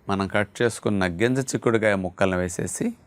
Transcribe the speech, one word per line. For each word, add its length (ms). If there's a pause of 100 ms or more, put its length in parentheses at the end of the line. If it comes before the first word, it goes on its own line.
మనం 160 (100)
కట్ 240
చేసుకున్న 440 (160)
గింజ 200 (100)
చిక్కుడుకాయ 460 (100)
ముక్కలను 360
వేసేసి 440 (220)